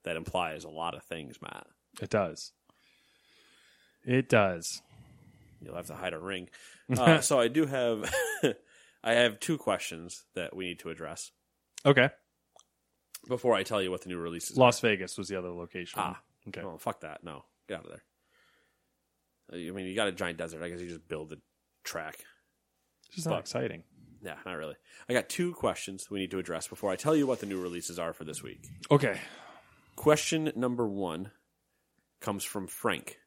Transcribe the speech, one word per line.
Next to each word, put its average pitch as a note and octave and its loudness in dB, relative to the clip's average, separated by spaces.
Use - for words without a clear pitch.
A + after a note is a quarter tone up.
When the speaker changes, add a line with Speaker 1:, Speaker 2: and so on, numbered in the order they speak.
Speaker 1:
That E2+ -4
implies E2 -2
a D#2+ -14
lot D#2+ -4
of - -14
things, D2+ -10
Matt. - -14
Speaker 2:
It G2 -8
does. F#2 -2
It B2+ 4
does. F#2+ 4
Speaker 1:
You'll - -12
have F2 -8
to D2+ -10
hide F2+ -4
a D#2+ -8
ring. F2+ -6
Speaker 2:
<laughs> - -20
Speaker 1:
Uh, C#3 8
so C3+ 4
I A#2 6
do D3 2
have, A#2+ 0
<laughs> - -4
I A2+ 4
have A#2 6
two D#3+ 0
questions F2 -4
that F2 -6
we F#2 -6
need F2 -6
to E2 -8
address. D#2+ -10
Speaker 2:
Okay. C3+ 8
Speaker 1:
Before A#2+ 4
I G2 2
tell G2+ 2
you F#2 0
what F2+ -4
the F#2 -12
new F2 -4
releases E2+ -6
Speaker 2:
Las B2+ 8
Speaker 1:
are. A2+ 6
Speaker 2:
Vegas F#2 0
was G2 -6
the G2 -4
other F2+ -4
location. F2 -8
Speaker 1:
Ah. - -4
Speaker 2:
Okay. - -10
Speaker 1:
Oh, F2 -10
fuck - -6
that. D2+ -12
No. D2+ -12
Get F2+ -6
out D2+ -16
of - -16
there. F2 -8
I F2+ -6
mean, F#2+ -6
you F#2 -6
got G#2+ 2
a F#2+ 0
giant F2 -4
desert. E2 -8
I F2 -6
guess F2 -8
you F2 -8
just E2 -12
build D#2 -8
a C#2+ -14
track. - -8
Speaker 2:
It's - -20
just E3 -6
not G#2 0
Speaker 1:
But - -2
Speaker 2:
exciting. A2+ -4
Speaker 1:
Yeah, D#2+ -8
not F#2 -6
really. D#2 -8
I B2 0
got A#2+ 2
two F3 -2
questions G2 -4
we G2+ -4
need F#2 -2
to F#2 -4
address F2 -4
before F#2+ -4
I F#2 0
tell D#3 2
you C#3+ 4
what B2+ 0
the G2+ -6
new F#2+ -4
releases F2 -6
are E2 -4
for D#2+ -12
this D2+ -10
week. - -16
Speaker 2:
Okay. C3 6
Speaker 1:
Question D#3 4
number A#2+ 0
one F#2+ -2
comes G2+ -4
from F#2+ -6
Frank. - -4